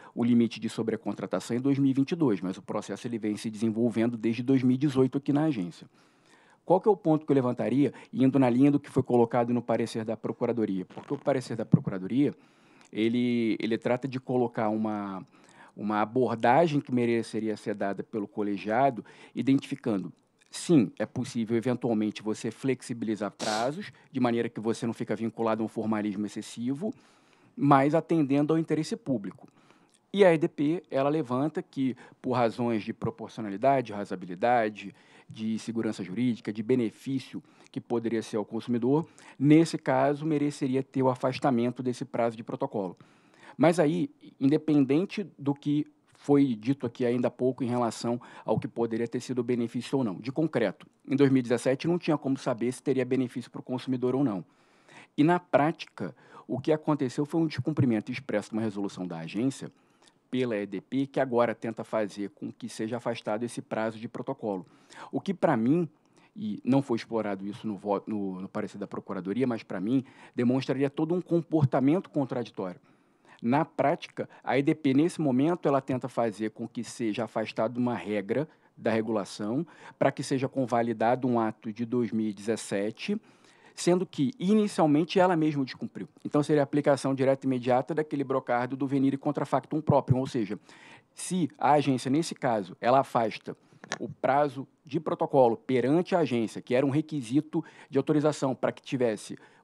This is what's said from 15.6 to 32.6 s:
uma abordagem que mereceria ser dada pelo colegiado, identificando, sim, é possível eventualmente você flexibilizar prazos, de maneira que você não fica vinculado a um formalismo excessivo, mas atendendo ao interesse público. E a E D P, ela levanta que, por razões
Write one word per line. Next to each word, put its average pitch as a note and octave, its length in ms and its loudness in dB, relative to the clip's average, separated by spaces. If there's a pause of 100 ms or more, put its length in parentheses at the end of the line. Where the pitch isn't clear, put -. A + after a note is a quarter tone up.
uma G#2 240 -2
abordagem A#2+ 800 2
que - 120 -6
mereceria A2+ 640 0
ser G#2+ 180 -6
dada G2+ 280 -4
pelo G#2 240 -8
colegiado, G#2 800 -2 (300)
identificando, B2+ 800 -2 (380)
sim, C3+ 480 4
é G#2+ 60 -2
possível A#2 520 -4
eventualmente A2+ 640 -2
você G#2+ 280 -6
flexibilizar A2+ 800 -4
prazos, B2 640 -4 (180)
de C#3 80 -6
maneira A#2 300 0
que - 120 -12
você A2 260 -2
não A2+ 80 -2
fica A2+ 200 -6
vinculado A2 480 -2
a A2 40 -2
um - 20 -4
formalismo G#2+ 580 -4
excessivo, B2 640 -8 (640)
mas C#3+ 400 4
atendendo D3+ 600 2
ao E3 40 2
interesse D#3+ 380 -2
público. G#2+ 500 -6 (640)
E G3 140 6
a F3+ 80 8
E D#3+ 60 4
D D#3+ 100 2
P, D#3 420 -2
ela C#3 200 2
levanta D3 520 -2
que, C3 320 -4 (260)
por B2+ 120 -4
razões A#2 500 0